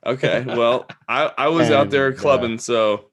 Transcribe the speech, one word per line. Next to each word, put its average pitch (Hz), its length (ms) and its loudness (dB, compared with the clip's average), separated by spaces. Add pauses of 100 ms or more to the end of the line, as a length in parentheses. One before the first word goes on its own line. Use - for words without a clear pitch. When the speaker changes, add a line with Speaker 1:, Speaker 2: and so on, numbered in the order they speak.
Speaker 1:
Okay, 123 420 -2
well, 117 380 0 (240)
I, 135 280 0
I 139 100 0
was 156 240 0
out 143 120 4
Speaker 2:
And, - 80 -2
Speaker 1:
there 135 220 0
Speaker 2:
uh, - 20 -8
Speaker 1:
clubbing, 120 440 0
so. 110 540 0